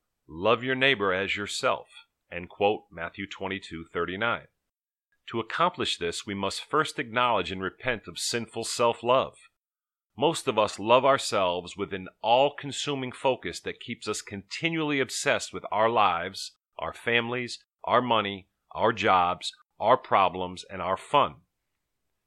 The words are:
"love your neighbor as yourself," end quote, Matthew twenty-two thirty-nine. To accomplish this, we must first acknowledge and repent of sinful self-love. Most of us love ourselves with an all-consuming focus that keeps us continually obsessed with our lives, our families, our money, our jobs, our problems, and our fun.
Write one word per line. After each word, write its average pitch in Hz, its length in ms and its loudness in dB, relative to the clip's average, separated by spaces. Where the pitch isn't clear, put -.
"love 104 340 2
your 131 140 -2
neighbor 127 360 2
as 95 240 -2
yourself," - 720 -4
end 87 180 -10
quote, 101 440 0
Matthew 85 340 -8
twenty-two 95 600 -8
thirty-nine. 87 600 -4
To 117 140 -6
accomplish 135 580 -2
this, 85 260 -4
we 104 80 -8
must 98 320 -4
first 151 360 0
acknowledge 117 500 0
and 95 100 -6
repent 101 460 -4
of 85 140 -12
sinful 117 440 -4
self-love. 120 840 0
Most 151 300 0
of 120 100 0
us 104 220 2
love 117 260 6
ourselves 92 720 0
with 95 160 -4
an 95 160 -8
all-consuming 131 880 0
focus 113 500 -2
that - 200 -10
keeps - 260 -12
us 107 160 -4
continually 147 800 -4
obsessed 120 520 -2
with 90 200 -10
our 110 180 4
lives, 95 640 0
our 82 140 -6
families, 120 720 -2
our 113 180 4
money, 104 480 0
our 101 220 2
jobs, 92 600 2
our 113 160 6
problems, 90 680 0
and 95 160 -10
our 92 160 0
fun. 113 460 0